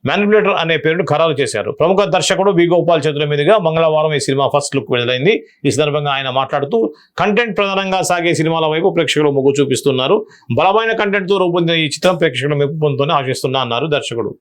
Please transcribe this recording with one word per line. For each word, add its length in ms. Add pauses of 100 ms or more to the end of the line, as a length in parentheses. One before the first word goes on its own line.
మానిప్యులేటర్ 460
అనే 240
పేరును 280
ఖరారు 280
చేశారు. 380
ప్రముఖ 340
దర్శకుడు 460
వి 160
గోపాల్ 400
చేతుల 180
మీదుగా 340
మంగళవారం 560
ఈ 40
సినిమా 380
ఫస్ట్ 200
లుక్ 140
విడుదలైంది. 540 (200)
ఈ 60
సందర్భంగా 420
ఆయన 180
మాట్లాడుతూ 640 (240)
కంటెంట్ 400
ప్రధానంగా 440
సాగే 320
సినిమాల 320
వైపు 240
ప్రేక్షకులు 400
మొగ్గు 300
చూపిస్తున్నారు. 680 (280)
బలమైన 380
కంటెంట్తో 460
రూపొందిన 380
ఈ 80
చిత్రం 320
ప్రేక్షకుల 380
మెప్పు 280
పొందుతుందని 300
ఆశిస్తున్నా 480
అన్నారు 260
దర్శకుడు. 540